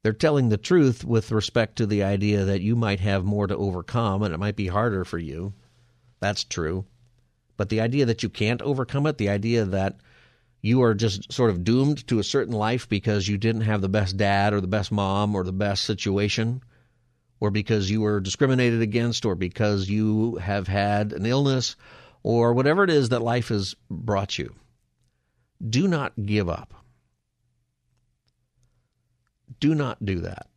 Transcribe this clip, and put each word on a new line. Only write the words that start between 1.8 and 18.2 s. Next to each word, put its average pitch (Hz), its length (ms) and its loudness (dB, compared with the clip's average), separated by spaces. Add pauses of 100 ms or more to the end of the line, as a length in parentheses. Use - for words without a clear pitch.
the 101 180 0
idea 101 420 2
that 98 160 0
you 107 140 2
might 104 240 0
have 98 240 0
more 104 240 0
to 95 80 -2
overcome 98 680 -2
and 98 120 -2
it 80 60 -6
might 101 160 -2
be 101 120 -2
harder 98 360 0
for 87 140 -8
you. 85 360 -8 (680)
That's 101 240 -4
true. 90 420 -4 (720)
But 101 120 -4
the 110 120 0
idea 127 240 2
that 113 160 0
you 107 80 -2
can't 113 320 -2
overcome 135 460 -2
it, 151 100 -2
the 101 120 0
idea 110 360 0
that 95 320 -2 (640)
you 123 220 4
are 117 100 4
just 101 400 -2
sort 120 160 4
of 87 140 0
doomed 131 440 2
to 117 120 2
a 101 40 0
certain 123 300 -2
life 113 340 -2
because 101 400 0
you 104 100 0
didn't 113 240 0
have 107 200 0
the 95 80 0
best 95 260 0
dad 101 380 2
or 101 80 0
the 92 60 -4
best 101 240 -2
mom 101 440 0
or 95 80 -2
the 90 80 -4
best 98 340 -2
situation, 107 760 0 (800)
or 104 100 0
because 101 400 0
you 107 120 0
were 104 180 2
discriminated 120 600 2